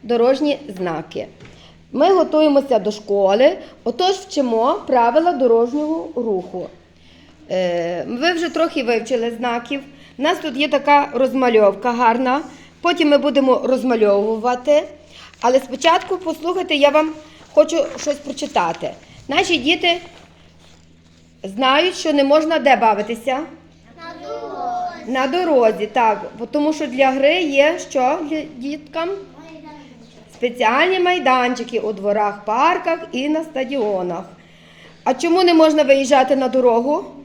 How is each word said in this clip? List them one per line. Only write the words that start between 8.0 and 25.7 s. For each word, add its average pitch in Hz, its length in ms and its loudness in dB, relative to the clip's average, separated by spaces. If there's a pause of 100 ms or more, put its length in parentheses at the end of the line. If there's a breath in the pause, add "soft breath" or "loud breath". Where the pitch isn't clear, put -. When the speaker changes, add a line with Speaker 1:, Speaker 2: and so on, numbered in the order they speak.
Speaker 1:
ви 269 260 -2
вже 330 160 -4
трохи 320 340 -2
вивчили 233 540 -2
знаків. 240 440 -6 (360 loud breath)
У 240 40 -8
нас 339 200 0
тут 277 160 -8
є 294 100 0
така 285 460 2
розмальовка 240 760 2
гарна. 247 500 0 (400 loud breath)
Потім 339 280 0
ми 285 80 6
будемо 269 460 2
розмальовувати. 233 1200 0 (580 loud breath)
Але 254 180 4
спочатку 330 580 0
послухайте, 339 580 -4
я 285 140 4
вам 311 220 2 (420 loud breath)
хочу 320 320 2 (120)
щось 285 180 -4
прочитати. 254 760 -4 (360 loud breath)
Наші 349 300 0
діти 339 400 0 (1500)
знають, 269 520 0
що 311 180 -2
не 285 100 4
можна 302 360 2
де 254 160 4
бавитися? 226 640 -2 (580)
Speaker 2:
На 679 300 -16
дорозі. - 840 -8
Speaker 1:
На 262 160 0
дорозі, 254 600 2